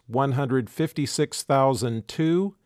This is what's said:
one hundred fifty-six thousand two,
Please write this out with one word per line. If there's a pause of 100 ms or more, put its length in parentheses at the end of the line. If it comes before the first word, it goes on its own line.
one
hundred
fifty-six
thousand
two, (100)